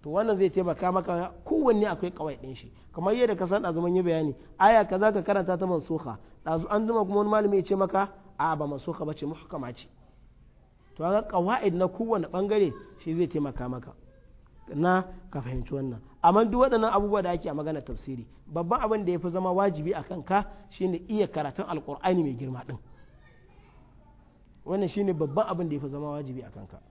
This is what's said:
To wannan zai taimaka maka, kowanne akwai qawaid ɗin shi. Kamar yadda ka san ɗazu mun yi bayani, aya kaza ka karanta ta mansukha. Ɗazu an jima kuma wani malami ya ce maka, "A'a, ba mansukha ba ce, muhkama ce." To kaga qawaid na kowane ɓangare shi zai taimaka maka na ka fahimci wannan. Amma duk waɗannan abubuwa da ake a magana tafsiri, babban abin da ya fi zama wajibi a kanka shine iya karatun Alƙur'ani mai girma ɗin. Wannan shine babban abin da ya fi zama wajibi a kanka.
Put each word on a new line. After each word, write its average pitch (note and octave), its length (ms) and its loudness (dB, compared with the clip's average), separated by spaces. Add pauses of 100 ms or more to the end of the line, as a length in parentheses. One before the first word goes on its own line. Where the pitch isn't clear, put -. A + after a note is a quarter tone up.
To D3 80 -10
wannan G3+ 280 2
zai F#3 120 6
taimaka F3 420 0
maka, F3+ 400 -2 (140)
kowanne B3 400 4
akwai F3+ 260 -4
qawaid D#3 300 -8
ɗin C3 140 -12
shi. - 160 -18 (220)
Kamar F#3 200 0
yadda A#3 220 4
ka F#3 120 -2
san G3 160 2
ɗazu E3+ 180 -2
mun F3 140 2
yi F#3 60 4
bayani, D#3+ 340 0 (220)
aya G#3+ 280 8
kaza G3 260 4
ka G3+ 100 0
karanta F#3 360 0
ta F#3+ 100 -2
mansukha. D#3 500 -4 (280)
Ɗazu E3 240 -2
an G#3 180 2
jima A3+ 180 2
kuma G3 120 0
wani G#3 120 4
malami G#3 280 4
ya F#3 60 4
ce G3 120 0
maka, F#3+ 340 2 (300)
"A'a, D#3+ 160 2
ba D3 100 -4
mansukha D3 400 -6
ba D3+ 80 -4
ce, D3 120 -8
muhkama C#3+ 500 -10
ce." - 120 -20 (1080)
To D#3 80 -8
kaga G3 240 2
qawaid G3 480 2
na F3+ 120 2
kowane G#3+ 400 -2
ɓangare G3 460 2 (300)
shi D#3+ 100 -4
zai E3+ 140 2
taimaka C3+ 420 -4
maka B2 240 -10 (800)
na F3+ 300 2 (260)
ka C#3+ 120 -6
fahimci B2+ 320 -6
wannan. C3 260 -6 (220)
Amma G3 240 8
duk B3 160 2
waɗannan A3+ 320 4
abubuwa G3+ 300 2
da F3+ 80 -2
ake E3 180 -4
a D3 40 -6
magana D3+ 280 -6
tafsiri, B2 460 -10 (180)
babban E3+ 360 0
abin G#3+ 240 0
da F3 60 0
ya F3 80 0
fi F3 100 -4
zama F#3 220 -2
wajibi F3+ 420 0
a D#3 100 -4
kanka F#3+ 420 -2 (240)
shine F#3 380 -2
iya G#3+ 200 2
karatun D3+ 380 -4
Alƙur'ani E3+ 580 0
mai C3+ 120 -2
girma B2+ 320 -8
ɗin. B2+ 100 -10 (1900)
Wannan F#3+ 240 0
shine G3 240 0
babban D#3 340 0
abin F3+ 220 -4
da D3 60 -4
ya C#3 60 -4
fi D3 80 -6
zama D3 220 -8
wajibi C3 320 -8
a A2 60 -18
kanka. G2 300 -18 (120)